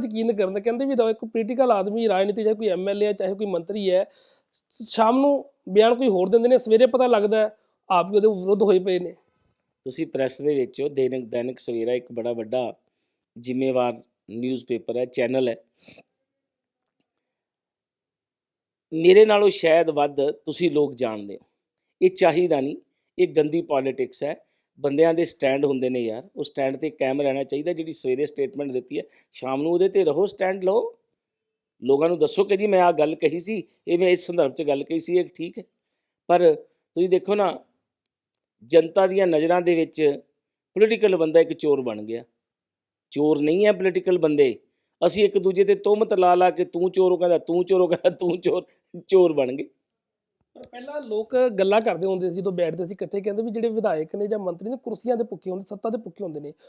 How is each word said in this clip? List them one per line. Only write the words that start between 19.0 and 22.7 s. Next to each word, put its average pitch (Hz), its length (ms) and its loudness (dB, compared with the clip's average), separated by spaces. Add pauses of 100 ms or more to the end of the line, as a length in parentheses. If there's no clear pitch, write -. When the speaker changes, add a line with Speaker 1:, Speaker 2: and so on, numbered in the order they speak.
Speaker 2:
ਨਾਲੋਂ 208 240 4
ਸ਼ਾਇਦ 165 400 2
ਵੱਧ 147 420 0
ਤੁਸੀਂ 156 400 -4
ਲੋਕ 143 220 0
ਜਾਣਦੇ 110 420 -6
ਹੋ। - 100 -20 (560)
ਇਹ - 80 4
ਚਾਹੀਦਾ 165 520 2
ਨਹੀਂ, 139 160 -6 (420)